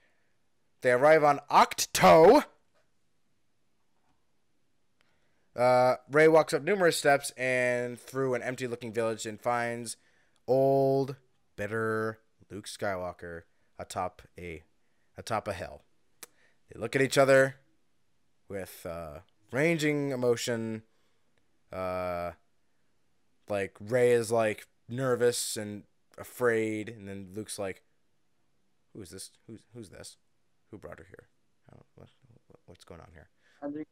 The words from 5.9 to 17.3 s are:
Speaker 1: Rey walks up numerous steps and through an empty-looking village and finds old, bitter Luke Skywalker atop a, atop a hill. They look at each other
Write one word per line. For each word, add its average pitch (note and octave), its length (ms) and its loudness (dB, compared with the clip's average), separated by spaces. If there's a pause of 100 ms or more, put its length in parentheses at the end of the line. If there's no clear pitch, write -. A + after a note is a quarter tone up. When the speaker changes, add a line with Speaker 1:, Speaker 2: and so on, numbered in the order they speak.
Speaker 1:
Rey D#3 160 6
walks D#3+ 260 4
up C#3+ 100 -4
numerous F3 340 0
steps C#3+ 340 2
and B2 680 -2
through C3 360 -6
an A2+ 100 -4
empty-looking B2 480 -8
village A2+ 340 -4
and G#2+ 140 -10
finds A#2+ 560 -4 (520)
old, C3+ 680 2 (400)
bitter A2 640 -6 (320)
Luke G2+ 160 -16
Skywalker F2+ 760 -10 (360)
atop F#2 420 -8 (160)
a, F2 260 -14 (540)
atop G#2+ 300 -6
a G2+ 60 -6
hill. D2 280 -14 (880)
They - 80 -20
look A2+ 160 -8
at C3+ 80 2
each C3+ 160 2
other C3+ 380 6 (960)